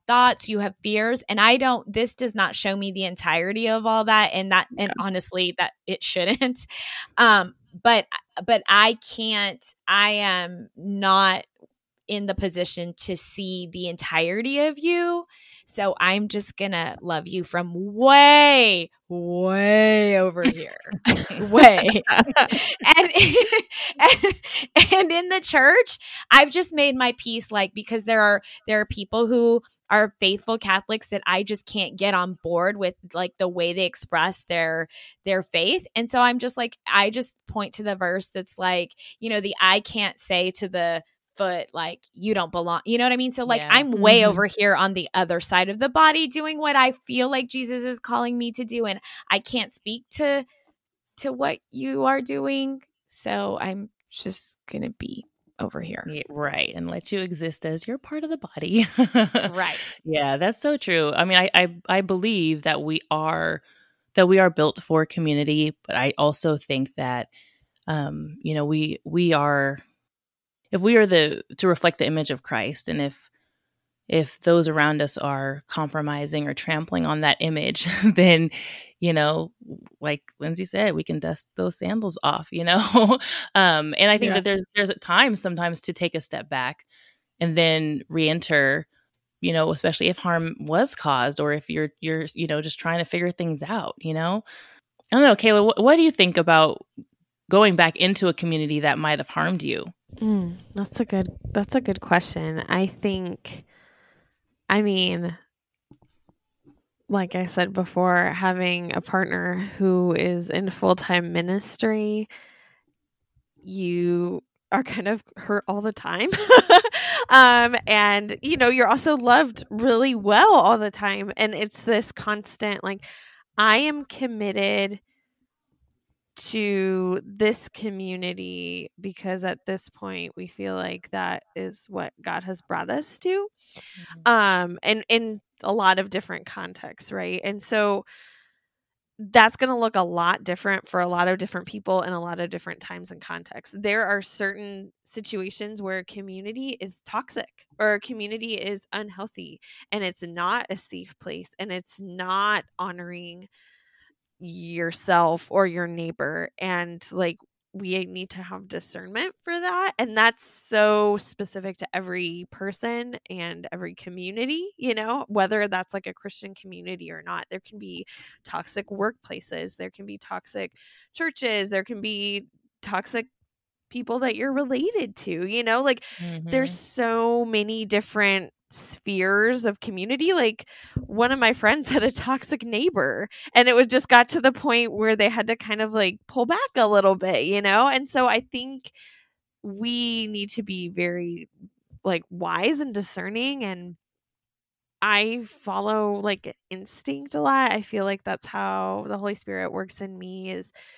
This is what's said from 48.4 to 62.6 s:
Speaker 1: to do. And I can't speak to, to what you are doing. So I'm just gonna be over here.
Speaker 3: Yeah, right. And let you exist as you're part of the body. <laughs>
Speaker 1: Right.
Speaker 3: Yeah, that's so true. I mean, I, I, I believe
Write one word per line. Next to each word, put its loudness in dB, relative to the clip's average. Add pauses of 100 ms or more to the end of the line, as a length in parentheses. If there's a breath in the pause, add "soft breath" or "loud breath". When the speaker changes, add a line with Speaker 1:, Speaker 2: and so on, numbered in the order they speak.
Speaker 1:
to -8
do. -4
And -4 (300 loud breath)
I 2
can't -6
speak -10 (120)
to, -2 (720)
to -6
what -4 (120)
you -4
are 0
doing. -6 (260)
So -6
I'm -8 (200)
just -12 (140)
gonna -8
be -14 (340)
over -8
here. -14
Speaker 3:
Yeah, -12
right. -6
And -8
let -10
you -4
exist -8
as -6
you're -8
part -10
of -10
the -6
body. 0 (120)
<laughs> 2
Speaker 1:
Right. -4 (260 loud breath)
Speaker 3:
Yeah, 0
that's 0
so 0
true. 2
I 2
mean, 4
I, 6
I, 4 (140)
I 4
believe -2